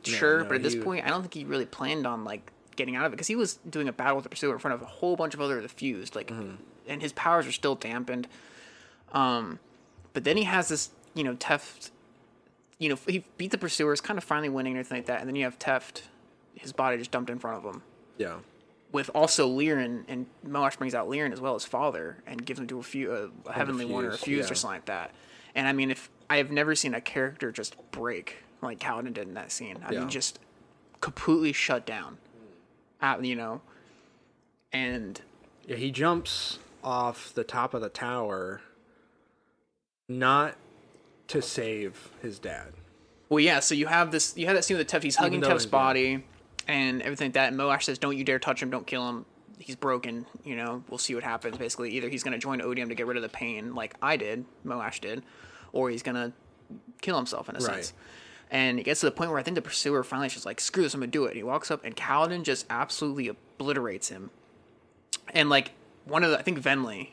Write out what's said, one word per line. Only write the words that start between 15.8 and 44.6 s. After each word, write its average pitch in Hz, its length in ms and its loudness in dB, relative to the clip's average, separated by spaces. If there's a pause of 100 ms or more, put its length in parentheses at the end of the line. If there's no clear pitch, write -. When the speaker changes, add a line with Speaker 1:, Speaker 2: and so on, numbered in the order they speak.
Speaker 2:
his - 200 -14
body 127 240 2
just 123 140 -8
dumped 123 180 -2
in 120 100 -6
front 113 260 -6
of 98 80 -8
him. - 80 -12 (360)
Speaker 1:
Yeah. 87 220 -4 (520)
Speaker 2:
With 139 220 -2
also 151 340 6
Lirin, 127 600 0
and 127 200 -6 (200)
Moash 143 300 0
brings 131 180 -2
out 110 140 0
Lirin 143 240 -2
as 127 80 -10
well, 131 140 0
his 101 100 -6
father, 87 600 -2
and 120 200 -10
gives 131 140 -6
him 123 80 -6
to 127 120 -6
a 120 40 -8
few, 131 280 -4
a, 120 40 -2
a 104 100 -4
Speaker 1:
And - 60 -10 (160)
a - 60 -8
Speaker 2:
Heavenly 131 320 -2
One - 200 -2
or - 40 -2
a - 20 -6
Speaker 1:
Fused, - 140 -8
Speaker 2:
Fused 143 260 0
or - 20 -2
Speaker 1:
yeah. 131 60 -4
Speaker 2:
something 98 160 -4
like 80 100 -12
that. 92 260 -6 (440)
And 135 120 2
I 139 60 4
mean, 135 180 2
if, - 180 -6 (200)
I 147 80 6
have 143 140 4
never 151 240 4
seen 143 180 2
a 117 80 -2
character 135 500 -2
just 110 240 -8 (160)
break 117 460 -6 (240)
like 120 180 -6
Kaladin 120 340 -4
did 107 140 -8
in 92 60 -12
that 98 180 -8
scene. - 340 -8
I 107 80 -4
Speaker 1:
Yeah. - 80 0
Speaker 2:
mean, - 80 -4
just - 300 -4 (640)
completely 160 500 2
shut 127 340 2
down. 101 320 -8 (840)
Uh, 135 200 4
you 127 140 0
know, 117 260 -6 (1080)
and 123 500 -2 (460)
Speaker 1:
Yeah, 123 80 -4
he 131 160 -2
jumps 165 640 0 (260)
off 123 500 -2
the 117 100 0
top 123 300 0
of 120 80 -2
the 104 80 -4
tower, 101 720 -4 (1500)
not 131 460 6 (720)
to 147 140 0
save 107 680 -4 (120)
his 104 180 -8
dad. 71 340 -10 (560)
Speaker 2:
Well, 151 120 8
yeah, 156 180 8
so 151 160 4
you 147 120 4
have 165 240 6
this, 151 260 2
you 165 80 -2
have 190 100 4
that 175 80 4